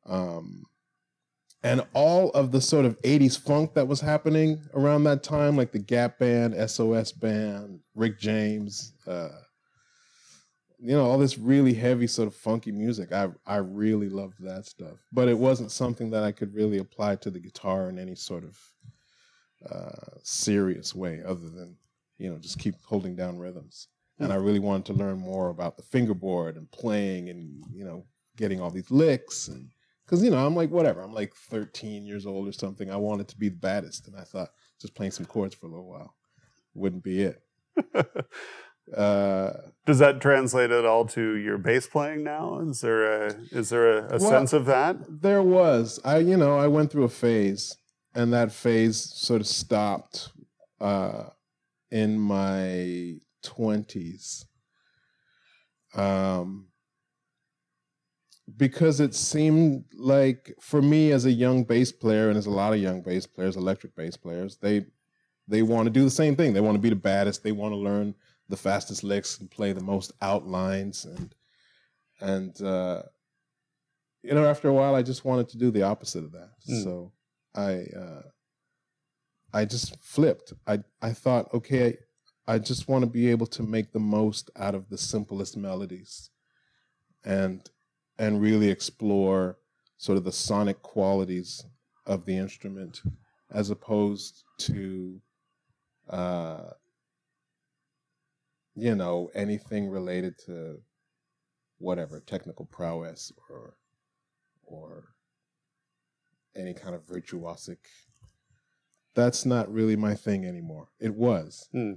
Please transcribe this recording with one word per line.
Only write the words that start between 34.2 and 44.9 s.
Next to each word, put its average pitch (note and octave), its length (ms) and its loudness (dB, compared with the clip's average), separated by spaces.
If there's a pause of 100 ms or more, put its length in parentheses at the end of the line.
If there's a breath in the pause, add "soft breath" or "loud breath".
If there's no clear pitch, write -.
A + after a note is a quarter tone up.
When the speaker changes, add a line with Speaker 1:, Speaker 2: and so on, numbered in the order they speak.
Speaker 1:
thought F#2 260 -10 (300)
just - 140 -16
playing G2 180 -6
some F2 140 -12
chords G2 280 -4
for - 120 -20
a - 20 -16
little F2 200 -16
while - 260 -20 (600)
wouldn't F#2 280 -4
be F#2+ 200 -2
it. - 200 -4 (520)
Speaker 2:
<laughs> - 320 -2 (680 loud breath)
Speaker 1:
Uh, G2+ 540 2 (340)
Speaker 2:
Does C#3+ 140 6
that C3+ 220 8
translate B2+ 500 4
at A#2+ 140 4
all A2+ 220 4
to A2 280 -2
your G#2 240 -4
bass A2+ 300 0
playing D3+ 340 -2
now? D3+ 380 -6
Is D3+ 220 -6
there A2 440 2
a, G#2 80 -4 (160)
is A2+ 180 -4
there A#2 300 6
a, G#2+ 60 -4 (100)
a A#2+ 40 2
Speaker 1:
Well, G3 120 4
Speaker 2:
sense - 220 6
of C#3+ 140 4
that? C#3 300 2 (120)